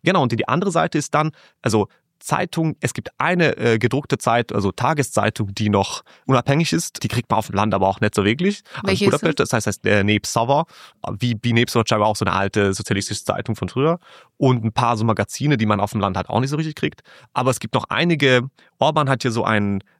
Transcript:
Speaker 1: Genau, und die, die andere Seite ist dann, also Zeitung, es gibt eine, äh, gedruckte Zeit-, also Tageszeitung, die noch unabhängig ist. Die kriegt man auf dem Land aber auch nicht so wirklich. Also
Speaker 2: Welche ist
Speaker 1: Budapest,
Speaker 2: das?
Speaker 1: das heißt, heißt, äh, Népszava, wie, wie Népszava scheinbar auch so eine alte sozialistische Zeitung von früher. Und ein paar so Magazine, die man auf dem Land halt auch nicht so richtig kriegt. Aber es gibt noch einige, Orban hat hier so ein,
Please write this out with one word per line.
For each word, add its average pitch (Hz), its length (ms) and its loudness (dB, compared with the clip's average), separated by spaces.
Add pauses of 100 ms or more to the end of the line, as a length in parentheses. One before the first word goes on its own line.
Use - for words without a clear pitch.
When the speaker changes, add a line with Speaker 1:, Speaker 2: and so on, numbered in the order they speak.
Speaker 1:
Genau, 175 220 2
und 117 80 0
die, 117 60 0
die - 100 -2
andere 180 240 0
Seite 160 260 0
ist - 160 -4
dann, 151 180 0 (300)
also 107 280 2 (300)
Zeitung, - 600 -2
es - 140 -4
gibt - 240 -10
eine, 165 400 2
äh, 113 220 2
gedruckte - 380 -4
Zeit-, 120 360 0
also 101 180 0
Tageszeitung, 113 800 -2
die 104 160 -2
noch 98 340 0 (220)
unabhängig 139 460 2
ist. - 320 -4
Die - 60 -2
kriegt 120 200 -4
man 104 80 2
auf 110 100 -2
dem - 80 -8
Land 101 180 2
aber 95 160 2
auch 98 100 -2
nicht 107 160 0
so 101 80 2
wirklich. 165 380 0 (140)
Also - 120 -10
Speaker 2:
Welche 190 180 0
ist 190 60 4
Speaker 1:
Budapest, 165 300 0
Speaker 2:
das? - 80 -2
Speaker 1:
das 123 80 0
heißt, 110 100 -2
heißt, - 200 -4
äh, 104 160 4
Népszava, 117 640 0 (540)
wie, 120 220 0
wie 120 100 0
Népszava 117 340 2
scheinbar 107 220 2
auch 107 80 0
so - 80 -4
eine 92 100 0
alte 98 400 0
sozialistische 98 480 -6
Zeitung - 360 -4
von - 100 -6
früher. 160 320 0 (380)
Und 127 260 2
ein 113 80 -2
paar 120 240 0
so 110 80 -2
Magazine, 117 540 0
die 110 80 0
man 104 160 2
auf 104 100 -2
dem 110 80 -4
Land 95 160 0
halt 104 140 -6
auch 110 100 0
nicht 135 100 0
so 151 60 -4
richtig 156 200 -4
kriegt. - 260 -6 (320)
Aber 127 180 0
es - 80 -2
gibt - 140 -8
noch 110 160 0
einige, 135 600 2 (280)
Orban 151 320 2
hat 127 140 0
hier 123 80 0
so 113 120 0
ein, 101 400 0 (160)